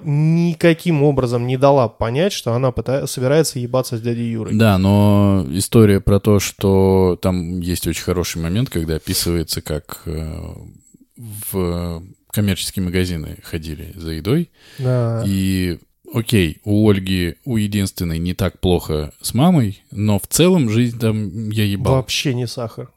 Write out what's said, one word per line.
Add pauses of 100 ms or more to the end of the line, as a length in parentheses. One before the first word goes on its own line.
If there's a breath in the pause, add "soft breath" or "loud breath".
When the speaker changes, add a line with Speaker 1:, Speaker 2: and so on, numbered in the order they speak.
Speaker 1:
никаким
образом
не
дала
понять,
что
она
пыта-,
собирается
ебаться
с
дядей
Юрой.
Speaker 2:
Да,
но
история
про
то,
что
там
есть
очень
хороший
момент,
когда
описывается,
как,
э, (1120)
в (300)
коммерческие
магазины
ходили
за
едой. (280 loud breath)
Speaker 1:
Да.
Speaker 2:
И, (340)
окей,
у
Ольги,
у
единственной
не
так
плохо
с
мамой,
но
в
целом
жизнь
там
я
ебал.
Speaker 1:
Вообще
не
сахар.